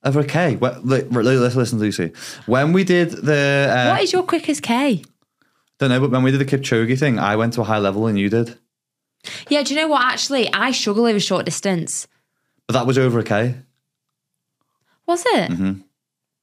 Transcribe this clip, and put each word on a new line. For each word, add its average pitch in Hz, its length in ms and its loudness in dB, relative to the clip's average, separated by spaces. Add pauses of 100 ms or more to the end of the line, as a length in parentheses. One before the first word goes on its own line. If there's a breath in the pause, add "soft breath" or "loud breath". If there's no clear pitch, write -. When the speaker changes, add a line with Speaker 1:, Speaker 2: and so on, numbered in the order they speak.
Speaker 1:
Over 139 160 2
a 143 40 2
K. 156 320 0
Well, 120 280 -2
li-, 131 180 2
li-, 120 360 2
let's 123 180 2
listen, 120 220 0
Lucy. 98 340 -2 (340 loud breath)
When 139 260 2
we 190 120 4
did 175 260 2
the, 143 600 0
uh, 123 240 2
Speaker 2:
What - 80 0
is 359 100 0
your 370 100 0
quickest 330 400 -4
K? 240 400 0 (760)
Speaker 1:
Don't 139 120 0
know, 127 100 2
but 139 100 0
when 127 120 2
we 131 80 4
did 135 100 2
the 139 40 2
Kipchoge 131 540 0
thing, 135 200 2
I 101 180 0
went 113 180 0
to 120 80 -2
a - 20 0
high 107 140 -2
level 101 280 0
and 107 120 0
you 101 100 0
did. 117 280 0 (920 loud breath)
Speaker 2:
Yeah, 285 140 2
do 269 120 -4
you 302 60 -2
know 320 80 -2
what? 269 160 2
Actually, 254 480 -2
I 220 180 0
struggle 233 360 0
over 220 120 2
short 185 280 -2
distance. 175 600 -4 (600)
Speaker 1:
But 113 60 -4
that 123 120 0
was 127 120 2
over 123 200 2
a 107 60 -2
K. 113 300 0 (1500)
Speaker 2:
Was 349 200 0
it? 349 240 2
Speaker 1:
Mm-hmm. 95 300 -2 (640)